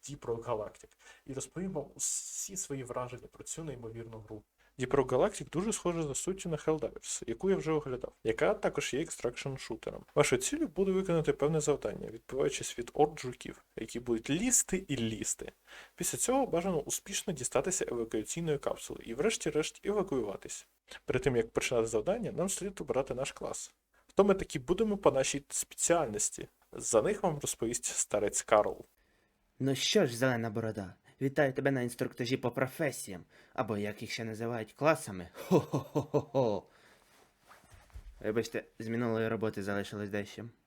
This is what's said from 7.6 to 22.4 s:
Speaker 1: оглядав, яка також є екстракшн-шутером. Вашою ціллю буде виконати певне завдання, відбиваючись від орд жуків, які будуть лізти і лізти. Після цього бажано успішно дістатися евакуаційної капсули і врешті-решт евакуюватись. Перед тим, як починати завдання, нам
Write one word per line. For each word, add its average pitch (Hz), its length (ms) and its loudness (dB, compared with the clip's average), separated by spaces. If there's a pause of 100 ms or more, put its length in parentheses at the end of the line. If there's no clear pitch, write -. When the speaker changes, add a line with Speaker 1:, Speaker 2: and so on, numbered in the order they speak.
Speaker 1:
оглядав, 139 400 -2 (120)
яка 156 300 4
також - 400 -2
є 131 60 0
екстракшн-шутером. - 1000 -6 (140)
Вашою 143 280 6
ціллю 311 240 0
буде 190 260 2
виконати 170 400 2
певне 151 280 2
завдання, 143 500 0
відбиваючись - 680 -2
від 120 160 -6
орд 151 260 4
жуків, - 440 -10 (120)
які 113 240 -8
будуть 120 300 -2
лізти 190 580 2
і 139 80 0
лізти. 113 560 -2 (420)
Після - 240 -2
цього 262 280 2
бажано 170 340 2
успішно - 520 -4
дістатися 139 560 0
евакуаційної 120 680 -2
капсули - 460 -4
і 113 100 -8
врешті-решт 156 680 0
евакуюватись. 139 840 -2 (380)
Перед 123 180 2
тим, 127 140 4
як 117 140 2
починати 120 360 2
завдання, 123 460 0
нам 156 160 0